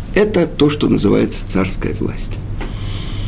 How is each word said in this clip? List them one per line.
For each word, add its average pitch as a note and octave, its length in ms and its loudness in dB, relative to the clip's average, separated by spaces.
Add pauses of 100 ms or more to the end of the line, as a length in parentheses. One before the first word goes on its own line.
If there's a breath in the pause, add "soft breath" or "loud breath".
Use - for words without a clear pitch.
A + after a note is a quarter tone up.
(140)
Это F#3+ 320 4
то, - 220 2
что C#3+ 200 2
называется G#2 600 2
царская - 460 0
власть. - 380 -4 (960 loud breath)